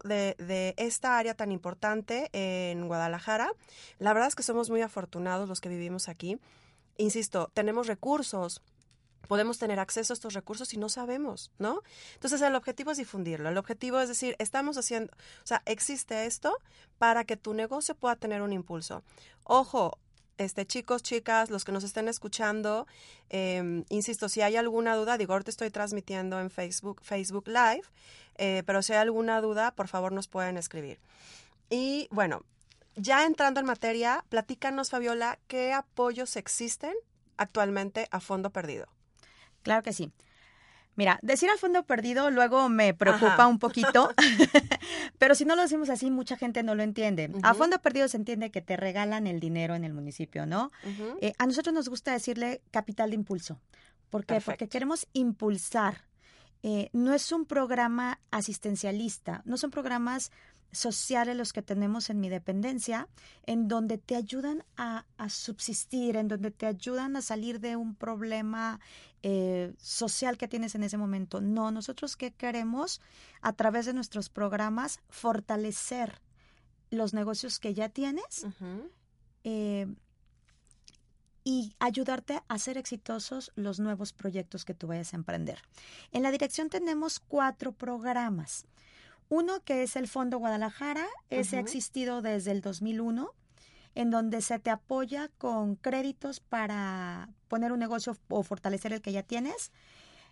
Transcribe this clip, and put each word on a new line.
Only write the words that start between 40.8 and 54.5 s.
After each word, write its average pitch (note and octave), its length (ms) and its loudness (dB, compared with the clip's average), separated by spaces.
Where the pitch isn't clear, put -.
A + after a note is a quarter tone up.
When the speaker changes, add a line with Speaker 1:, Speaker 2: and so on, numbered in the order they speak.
Speaker 2:
Mira, F#3+ 260 6
decir C#4+ 280 4
a G#4 80 4
fondo F4+ 260 4
perdido B3 460 2
luego B3+ 400 6
me G#3+ 240 8
preocupa G#3 400 8
Speaker 1:
Ajá. A#3+ 140 12
Speaker 2:
un A#3+ 100 6
poquito, B3 580 6
<laughs> D4 1040 8
pero C4+ 160 10
si C#4+ 100 4
no D#4 100 6
lo F4 60 6
decimos D#4 300 2
así, C4 200 0
mucha B3+ 280 -2
gente A#3 240 -2
no A3 120 0
lo G#3 80 2
entiende. G#3 480 0
A G#3 80 10
Speaker 1:
Ujú. A#3 80 6
Speaker 2:
fondo E4+ 240 6
perdido C4+ 260 4
se B3+ 80 -2
entiende G#3+ 340 -2
que F#3 120 -4
te F3+ 160 -2
regalan G#3 480 0
el F3 120 0
dinero E3 360 0
en E3+ 100 -2
el D#3 80 -4
municipio, D3 540 -6
¿no? G#3 240 0
Speaker 1:
Ujú. G#3 360 -8
Speaker 2:
Eh, G#3 160 0
a B3 100 2
nosotros C#4+ 280 0
nos C4 160 0
gusta B3+ 220 -4
decirle A#3+ 580 -4
capital G#3+ 400 0
de A3 60 -2
impulso. F#3+ 440 -4
¿Por G#3 140 -2
qué? A3+ 140 0
Porque G#3 100 0
Speaker 1:
Perfecto. G#3+ 240 -4